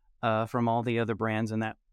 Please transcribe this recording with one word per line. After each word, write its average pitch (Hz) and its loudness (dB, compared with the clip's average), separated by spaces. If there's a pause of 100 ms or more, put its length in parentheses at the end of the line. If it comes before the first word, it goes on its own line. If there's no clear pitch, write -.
(220)
uh, 113 2
from 120 0
all 117 2
the 117 0
other 113 0
brands, 110 0
and 110 -2
that 110 -4 (160)